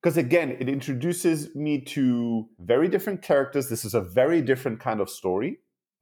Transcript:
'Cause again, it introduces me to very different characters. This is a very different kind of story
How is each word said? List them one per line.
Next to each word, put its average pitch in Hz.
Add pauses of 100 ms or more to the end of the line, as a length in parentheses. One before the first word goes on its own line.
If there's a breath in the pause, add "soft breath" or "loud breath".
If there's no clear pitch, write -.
'Cause 160
again, 139
it 127
introduces 147
me 147
to 120 (120)
very 120
different 190
characters. 139
This 113
is 107
a 107
very 127
different 127
kind 107
of 92
story 107 (440)